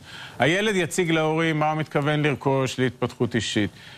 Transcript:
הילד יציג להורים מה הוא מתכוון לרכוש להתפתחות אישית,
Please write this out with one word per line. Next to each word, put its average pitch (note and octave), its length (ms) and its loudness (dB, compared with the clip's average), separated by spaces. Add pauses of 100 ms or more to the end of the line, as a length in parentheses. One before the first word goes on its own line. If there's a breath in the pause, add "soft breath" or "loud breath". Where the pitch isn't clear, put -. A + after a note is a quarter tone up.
(400 loud breath)
הילד G3 360 2
יציג F3+ 360 0
להורים D#3+ 480 2
מה D3+ 120 2
הוא D#3 80 -2
מתכוון D3+ 440 0
לרכוש C3+ 560 0
להתפתחות B2 560 0
אישית, G#2 340 0 (280 loud breath)